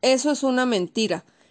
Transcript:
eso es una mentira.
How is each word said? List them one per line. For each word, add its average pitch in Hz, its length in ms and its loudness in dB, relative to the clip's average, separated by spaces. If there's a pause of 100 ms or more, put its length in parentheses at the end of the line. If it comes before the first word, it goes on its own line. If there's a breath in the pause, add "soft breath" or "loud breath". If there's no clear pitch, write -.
eso 262 280 2
es 285 120 -2
una 254 240 0
mentira. 190 580 -2 (260 soft breath)